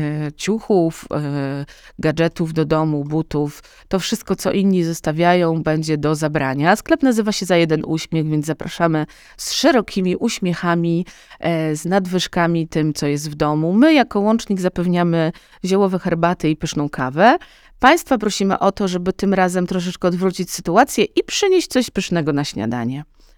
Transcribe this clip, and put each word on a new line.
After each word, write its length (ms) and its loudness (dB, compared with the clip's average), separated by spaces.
ciuchów, 720 0
e, 540 -4
gadżetów 540 0
do 120 0
domu, 400 0
butów. 580 -4
To 100 0
wszystko, 380 -4
co 160 -2
inni 320 2
zostawiają, 800 0
będzie 360 0
do 160 0
zabrania. 640 2
Sklep 260 0
nazywa 300 2
się 140 -6
Za 100 4
jeden 300 2
uśmiech, 420 -2
więc 180 -2
zapraszamy 600 -2
z 160 -8
szerokimi 640 2
uśmiechami, 920 -2
e, 360 -2
z 80 -8
nadwyżkami, 840 0
tym, 260 0
co 120 -4
jest 240 -4
w 40 -12
domu. 380 0
My 220 6
jako 260 2
łącznik 400 0
zapewniamy 720 0
ziołowe 340 2
herbaty 520 0
i 60 0
pyszną 320 -4
kawę. 500 2
Państwa 400 4
prosimy 400 0
o 140 2
to, 160 -2
żeby 240 -2
tym 220 0
razem 320 0
troszeczkę 420 -2
odwrócić 420 -2
sytuację 540 2
i 200 -2
przynieść 440 0
coś 220 0
pysznego 420 -2
na 120 0
śniadanie. 600 -4